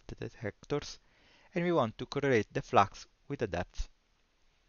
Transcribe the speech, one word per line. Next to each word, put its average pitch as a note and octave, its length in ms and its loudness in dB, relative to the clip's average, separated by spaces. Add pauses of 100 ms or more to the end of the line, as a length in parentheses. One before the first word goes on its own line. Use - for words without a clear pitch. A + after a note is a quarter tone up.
the - 100 -12
detectors, - 840 -8 (560)
and E3+ 80 0
we F3 80 2
want B2+ 260 2
to B2+ 80 -8
correlate C3+ 480 2
the C#3+ 80 -4
flux - 460 2 (200)
with C#3 120 -8
the A#2 80 0
depth. - 420 -6 (800)